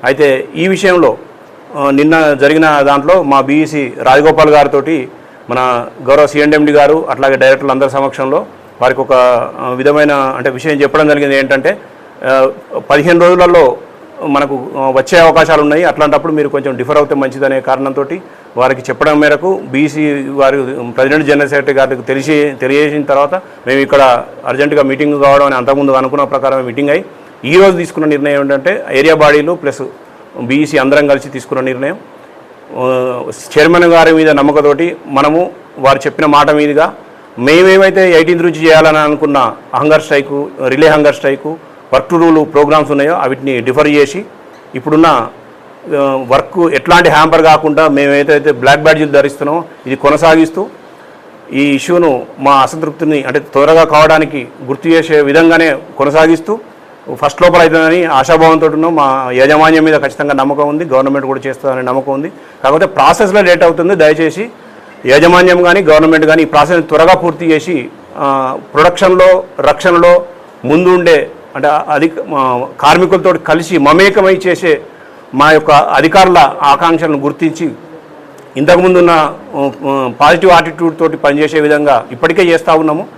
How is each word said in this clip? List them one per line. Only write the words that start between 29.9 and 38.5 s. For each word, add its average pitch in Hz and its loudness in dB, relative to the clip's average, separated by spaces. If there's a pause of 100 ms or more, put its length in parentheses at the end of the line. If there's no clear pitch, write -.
బీఈసీ 139 -2
అందరం 143 2
కలిసి 139 -2
తీసుకున్న 131 -8
నిర్ణయం, 131 -8 (760)
ఆ, 127 -8 (720)
చైర్మన్ 170 4
గారి 165 4
మీద 160 2
నమ్మకంతోటి 147 0 (100)
మనము 151 -2 (260)
వారు 135 2
చెప్పిన 151 -4
మాట 147 2
మీదుగా 151 0 (460)
మేమేమైతే 190 4
ఎయిటీన్త్ 165 2
నుంచి 160 -2